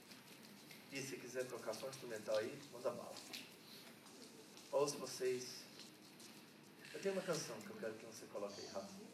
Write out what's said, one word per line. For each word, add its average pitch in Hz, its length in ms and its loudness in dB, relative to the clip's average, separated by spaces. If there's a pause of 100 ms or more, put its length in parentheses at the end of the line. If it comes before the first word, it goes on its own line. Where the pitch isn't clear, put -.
(920)
E 135 100 0
se 123 140 0
quiser 123 300 2
trocar 117 280 0
só 135 120 0
o 135 40 0
instrumental 110 460 4
aí, 127 200 6 (160)
manda 127 180 2
bala. - 240 0 (1600)
Ouço 143 280 10
vocês. 127 680 2 (1300)
Eu - 60 -4
tenho 190 140 6
uma 185 80 4
canção 139 380 2
que 101 100 -6
eu 107 60 -6
quero 107 180 0
que 117 120 -8
você - 200 -8
coloque 101 340 -2
aí - 80 -4
rápido. - 460 -4